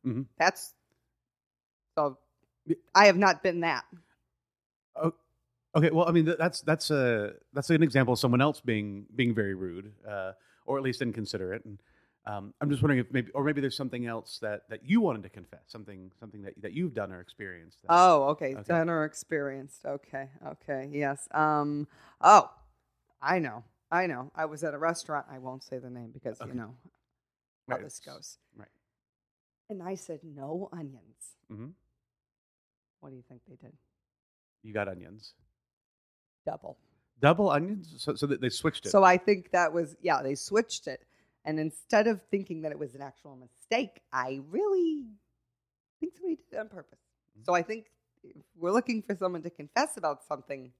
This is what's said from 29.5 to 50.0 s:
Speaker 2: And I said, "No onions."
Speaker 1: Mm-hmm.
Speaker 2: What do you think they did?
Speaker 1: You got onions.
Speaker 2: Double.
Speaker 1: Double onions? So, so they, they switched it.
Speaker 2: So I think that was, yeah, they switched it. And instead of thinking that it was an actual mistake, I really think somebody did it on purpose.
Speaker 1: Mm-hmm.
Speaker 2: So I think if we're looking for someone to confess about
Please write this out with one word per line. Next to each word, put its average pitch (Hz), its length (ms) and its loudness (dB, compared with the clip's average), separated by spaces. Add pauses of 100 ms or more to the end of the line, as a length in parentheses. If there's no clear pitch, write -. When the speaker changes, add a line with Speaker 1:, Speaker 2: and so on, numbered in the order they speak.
Speaker 2:
And 190 140 -12
I 185 100 -6
said, 165 300 -12
"No 151 480 -10
onions." 135 640 -16 (140)
Speaker 1:
Mm-hmm. 113 180 -14 (1300)
Speaker 2:
What 147 100 -20
do 131 60 -20
you 123 120 -20
think 123 200 -20
they 160 60 -20
did? - 180 -20 (920)
Speaker 1:
You 110 80 -16
got 101 160 -2
onions. 92 460 -16 (1120)
Speaker 2:
Double. - 300 -12 (440)
Speaker 1:
Double 170 300 4
onions? 165 480 -2
So, 139 180 -4
so 143 100 -4
they, 143 100 0
they 127 120 -2
switched - 380 -4
it. - 40 -6
Speaker 2:
So 196 140 8
I 185 120 10
think 185 360 0
that 175 200 2
was, 165 300 -2
yeah, 147 200 2
they 139 120 -4
switched - 540 -2
it. 131 160 -12 (400)
And 156 160 -4
instead 208 480 0
of 208 120 0 (120)
thinking 185 300 -4
that 156 100 -6
it 147 60 -12
was 135 180 -10
an 139 60 -16
actual 139 340 -20
mistake, 202 640 -6 (120)
I 131 280 -2 (100)
really 330 540 0 (960)
think 349 160 -8
somebody 339 200 -6 (140)
did - 60 -12
it 214 40 -6
on 214 80 -10
purpose. 180 300 -20 (400)
Speaker 1:
Mm-hmm. 110 60 -20
Speaker 2:
So 180 100 2
I 175 80 4
think 214 240 -8 (380)
if - 100 -20 (240)
we're 175 140 -2
looking 233 300 0
for 208 140 -6
someone 180 260 -4
to 170 80 -10
confess 240 460 -4
about 156 300 -4